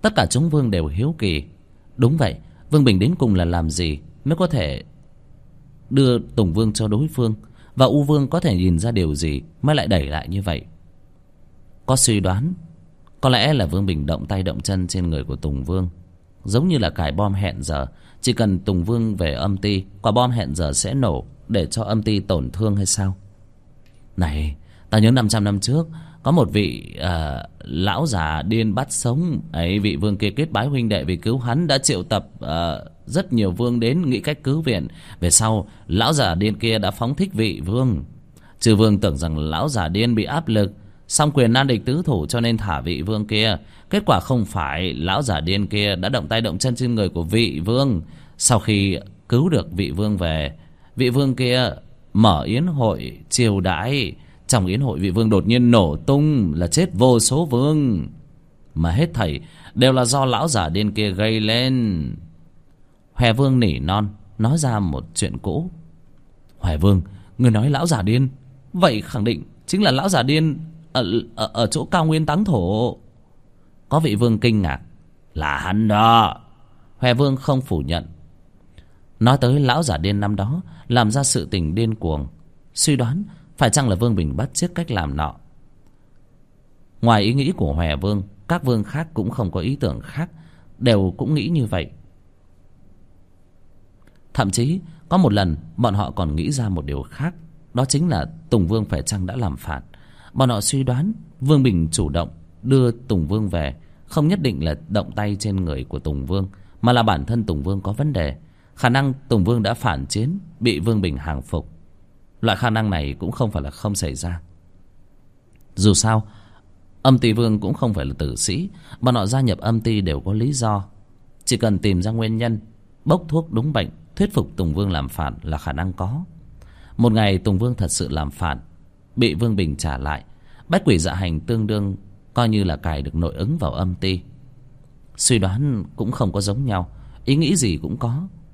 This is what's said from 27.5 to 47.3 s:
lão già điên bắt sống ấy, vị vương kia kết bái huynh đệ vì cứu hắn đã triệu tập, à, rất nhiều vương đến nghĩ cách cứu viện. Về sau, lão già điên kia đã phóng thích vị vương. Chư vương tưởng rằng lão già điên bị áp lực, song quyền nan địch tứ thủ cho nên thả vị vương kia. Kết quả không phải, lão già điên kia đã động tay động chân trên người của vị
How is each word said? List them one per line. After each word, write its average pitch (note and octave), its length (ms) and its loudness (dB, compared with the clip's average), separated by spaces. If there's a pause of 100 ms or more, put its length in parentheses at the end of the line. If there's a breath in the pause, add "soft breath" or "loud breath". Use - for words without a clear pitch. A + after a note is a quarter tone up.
lão F#2+ 420 -2
già D#2 360 0
điên A2 320 0
bắt C3 180 -4
sống C#3 480 -2 (120)
ấy, F2 260 -2
vị G2 180 0
vương G2 200 0
kia G#2 140 -2
kết C#3+ 200 -4
bái A2+ 160 0
huynh B2+ 220 0
đệ F2+ 160 -2
vì F2 120 -2
cứu A2+ 220 -2
hắn B2 280 -2
đã C#3 120 0
triệu A#2 240 -2
tập, F#2+ 240 -2 (140)
à, D#2+ 380 -4 (280)
rất D#3+ 260 -2
nhiều G#2 180 2
vương A#2+ 300 -2
đến C#3 300 2
nghĩ A#2 100 0
cách D3 220 -6
cứu D3 200 0
viện. G2 260 -2 (320 loud breath)
Về F2 100 2
sau, G#2+ 380 2 (180 loud breath)
lão A2+ 260 2
già A2+ 220 2
điên G#2 240 0
kia A2+ 200 0
đã G2 120 0
phóng A#2 240 -4
thích G3 200 -4
vị G#2+ 320 -2
vương. G#2+ 380 0 (560 soft breath)
Chư A2 160 6
vương G#2 240 6
tưởng E2+ 160 0
rằng D#2 220 -4
lão D#2 300 -2
già G#2 200 -2
điên A2 260 0
bị G#2+ 100 0
áp D#3+ 240 -4
lực, G#2+ 240 2 (360 loud breath)
song D3+ 220 2
quyền B2 220 4
nan C3+ 140 4
địch A#2+ 180 0
tứ D3+ 200 -2
thủ F#2 220 0
cho A#2 140 -2
nên A#2 160 0
thả F#2+ 240 -2
vị C#2+ 220 -4
vương G#2+ 240 -4
kia. G#2+ 300 2 (340 loud breath)
Kết G3+ 160 0
quả A2 140 4
không A#2+ 240 0
phải, E2 500 -4
lão F#2 280 -2
già G2 180 -2
điên F#2+ 260 0
kia G#2 300 0
đã F2+ 120 -4
động A2 200 -4
tay A2+ 120 0
động G2 180 -4
chân B2+ 160 0
trên A#2+ 200 -2
người G2+ 140 0
của E2 140 -4
vị E2+ 420 0